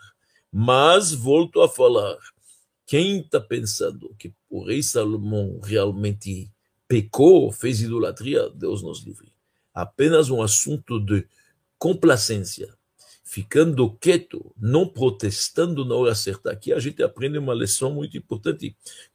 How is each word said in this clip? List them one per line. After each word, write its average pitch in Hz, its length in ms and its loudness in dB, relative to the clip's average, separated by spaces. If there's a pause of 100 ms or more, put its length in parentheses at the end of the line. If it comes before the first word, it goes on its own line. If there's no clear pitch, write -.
(520)
Mas 143 600 4
volto 151 500 2
a 170 60 6
falar, 117 500 2 (680)
quem 180 360 0
tá - 180 0
pensando 107 800 -6
que - 160 -18 (160)
o 95 140 -10
rei 123 180 -4
Salomão 104 800 -2
realmente 101 880 -4 (360)
pecou, 127 640 6
fez 113 300 -4
idolatria, 113 720 -4
Deus 101 320 -8
nos 82 200 -14
livre. - 300 -20 (420)
Apenas 147 560 0
um 120 120 -2
assunto 113 580 -2
de 101 260 0 (520)
complacência, 117 960 0 (520)
ficando 131 680 0
quieto, - 680 -2
não 127 300 0
protestando 131 1000 -2
na 120 100 -4
hora 120 200 2
certa. - 380 -6
Aqui 104 220 -6
a - 40 0
gente 131 240 -6
aprende 147 360 -4
uma 131 160 -4
lição 120 360 -4
muito 147 280 -8
importante. - 580 -8 (380)